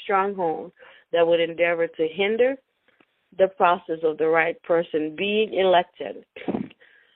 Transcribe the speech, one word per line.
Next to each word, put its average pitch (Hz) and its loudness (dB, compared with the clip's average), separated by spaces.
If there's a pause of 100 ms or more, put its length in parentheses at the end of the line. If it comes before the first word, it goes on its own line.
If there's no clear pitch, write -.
stronghold 190 -2 (400)
that 170 2
would 170 4
endeavor 165 0
to 165 -4
hinder 220 0 (800)
the 190 4
process 175 0
of 156 0
the 160 0
right 165 0
person 160 -2
being 208 -2
elected - 0 (920)